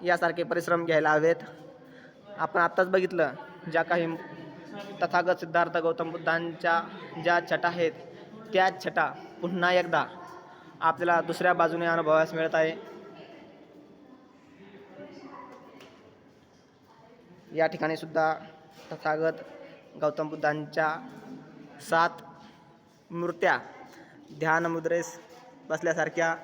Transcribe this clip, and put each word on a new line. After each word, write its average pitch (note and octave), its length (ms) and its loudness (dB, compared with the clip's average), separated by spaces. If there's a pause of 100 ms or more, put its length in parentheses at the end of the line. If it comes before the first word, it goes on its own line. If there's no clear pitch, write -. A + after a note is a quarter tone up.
यासारखे F3 400 2
परिश्रम E3+ 420 0
घ्यायला D#3 260 4
हवेत. D#3 240 6 (1000)
आपण D#3+ 220 0
आत्ताच F3 280 4
बघितलं F3+ 460 2 (380)
ज्या E3 120 2
काही E3 320 0 (840)
तथागत F3 380 2
सिद्धार्थ E3+ 380 0
गौतम E3 340 0
बुद्धांच्या E3+ 720 0 (420)
ज्या F3 160 4 (120)
छटा E3 160 0
आहेत E3+ 240 0 (600)
त्या F#3+ 160 6 (160)
छटा E3 200 0 (360)
पुन्हा F3+ 320 2
एकदा E3+ 320 4 (760)
आपल्याला E3 400 4
दुसऱ्या E3+ 320 2
बाजूने E3+ 320 2
अनुभवास D#3+ 480 4
मिळत D#3+ 220 0
आहे. D#3+ 200 4 (4000)
या D#3+ 120 4
ठिकाणी D#3 300 -2
सुद्धा D#3+ 360 0 (580)
तथागत D#3+ 500 -2 (600)
गौतम D#3 280 -2
बुद्धांच्या D3+ 680 0 (920)
सात E3+ 200 4 (1000)
मूर्त्या E3+ 480 0 (800)
ध्यान D#3+ 260 2
मुद्रेस E3 540 -2 (500)
बसल्यासारख्या E3 760 0